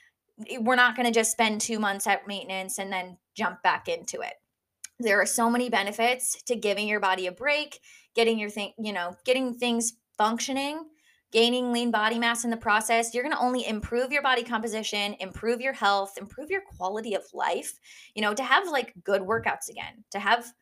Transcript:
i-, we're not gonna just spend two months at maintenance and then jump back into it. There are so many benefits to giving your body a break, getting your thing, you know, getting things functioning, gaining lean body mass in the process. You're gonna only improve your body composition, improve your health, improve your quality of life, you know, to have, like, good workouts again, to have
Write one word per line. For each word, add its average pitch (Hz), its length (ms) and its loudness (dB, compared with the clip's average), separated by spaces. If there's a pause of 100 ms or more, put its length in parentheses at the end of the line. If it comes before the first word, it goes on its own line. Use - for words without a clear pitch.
(500)
i-, 254 80 -6
we're 240 160 2
not 247 220 6
gonna 240 160 2
just 220 180 4
spend 214 300 0
two 220 180 -2
months 196 300 -2
at 196 180 0
maintenance 190 520 -8
and 196 140 -6
then 180 260 -6 (180)
jump 180 260 -2
back 160 260 2
into - 320 -6
it. - 140 -8 (640)
There 208 220 4
are 196 60 4
so 233 220 2
many 240 220 2
benefits 226 720 0
to 247 140 -2
giving 208 320 0
your 208 120 0
body 185 280 0
a 180 40 -4
break, 196 460 -2 (360)
getting 226 240 4
your 208 120 -4
thing, 208 280 -6
you 214 140 -4
know, 180 320 -4
getting 254 300 0
things 233 400 0 (240)
functioning, 269 720 -2 (420)
gaining 240 420 4
lean 240 180 2
body 220 280 2
mass 233 260 0
in 240 60 0
the 226 80 0
process. 226 560 2
You're 240 80 0
gonna 294 180 -2
only 247 260 0
improve 233 460 -2
your 294 80 2
body 262 220 2
composition, 214 760 -2
improve 220 440 -2
your 269 100 0
health, 202 460 2
improve 262 320 -12
your 381 100 -2 (160)
quality 202 380 -4
of 185 180 -4
life, - 480 -4 (340)
you 214 60 -6
know, 214 140 2
to 262 80 -2
have, 320 260 4
like, 269 240 -2 (100)
good 196 200 2
workouts 220 480 -2
again, - 400 -14
to 196 80 -8
have 220 440 0